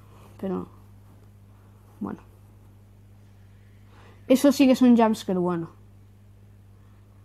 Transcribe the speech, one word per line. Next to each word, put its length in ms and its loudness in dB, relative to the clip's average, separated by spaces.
pero, 280 -10
bueno. 200 -12
Eso 240 2
sí 140 2
que 80 4
es 80 0
un 160 4
jumpscare 420 -2
bueno. 300 -4